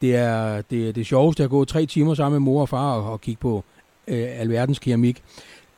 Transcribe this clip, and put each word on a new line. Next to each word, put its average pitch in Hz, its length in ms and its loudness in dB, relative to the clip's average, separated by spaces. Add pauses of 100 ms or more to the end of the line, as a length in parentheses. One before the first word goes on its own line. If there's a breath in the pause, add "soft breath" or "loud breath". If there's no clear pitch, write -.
det 127 140 2
er, 110 460 0
det, 113 340 -4
det 117 100 -4
sjoveste 143 380 2
at 135 60 0
gå 139 160 2
tre 160 200 0
timer 151 280 2
sammen 143 300 0
med 135 80 2
mor 147 100 2
og 131 80 0
far 135 260 -2
og, 107 160 -4
og 107 100 -8
kigge 113 200 -8
på, 110 220 -2 (440 soft breath)
øh, 123 320 -4
alverdens 117 400 0
keramik. 120 440 0 (540 loud breath)